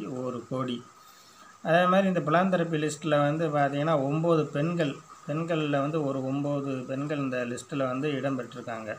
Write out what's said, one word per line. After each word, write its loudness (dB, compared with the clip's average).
ஒரு -6
கோடி. -2
அதே 6
மாதிரி 6
இந்த 2
பிலாந்தரப்பி 2
லிஸ்ட்டில் 0
வந்து 2
பார்த்தீங்கன்னா, 2
ஒம்பது 2
பெண்கள், 0
பெண்கள்ல 0
வந்து 0
ஒரு -2
ஒம்பது -2
பெண்கள் -4
இந்த -2
லிஸ்ட்டில் -4
வந்து -2
இடம்பெற்றிருக்காங்க. -6